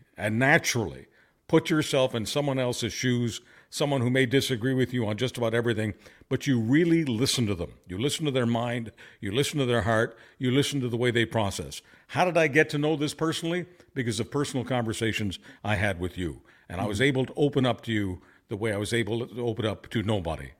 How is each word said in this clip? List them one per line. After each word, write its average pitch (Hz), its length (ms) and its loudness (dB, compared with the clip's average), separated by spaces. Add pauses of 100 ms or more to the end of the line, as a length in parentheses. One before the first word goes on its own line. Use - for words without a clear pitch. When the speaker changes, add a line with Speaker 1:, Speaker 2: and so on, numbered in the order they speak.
(180)
Speaker 1:
and 107 220 -2
naturally 120 680 0 (420)
put 160 220 4
yourself 143 460 2
in 110 100 -2
someone 143 320 -2
else's 123 340 -2
shoes 120 480 0 (300)
someone 143 320 0
who 120 80 2
may 131 160 4
disagree 131 480 2
with 127 200 0
you 123 140 0
on 104 100 -2
just 120 200 -4
about 113 160 0
everything, 110 400 0 (360)
but 131 180 -2
you 127 120 4
really 165 440 4
listen 123 440 0
to 101 80 0
them. 85 180 -6 (140)
You 90 100 -8
listen 139 280 -2
to 143 60 0
their 127 140 2
mind, 117 460 -2 (280)
you 101 120 -6
listen 139 280 0
to 135 60 2
their 120 160 2
heart, 113 360 2 (200)
you 127 140 0
listen 139 300 2
to 123 80 -2
the 117 80 -2
way 123 140 2
they 113 140 4
process. 95 560 -2 (260)
How 156 180 2
did 170 120 2
I 160 100 6
get 151 220 4
to 151 80 -2
know 151 180 0
this 143 180 -2
personally? 165 520 -4 (280)
Because 117 260 -2
of 117 120 -6
personal 135 340 -2
conversations 110 760 -2 (240)
I 104 120 0
had 95 240 0
with 90 180 -4
you. 80 240 -6 (280)
And 90 100 -8
I 101 60 -2
was 104 140 -2
Speaker 2:
Mm-hmm. 135 80 4
Speaker 1:
able 131 180 2
to - 100 -8
open 139 300 2
up 117 180 0
to 117 80 -6
you 98 300 -2 (280)
the 110 60 -6
way 107 160 -2
I 101 60 -2
was 104 160 -4
able 117 340 -2
to 120 180 -8
open 110 200 -2
up 101 240 -4
to 117 120 -2
nobody. 80 580 -2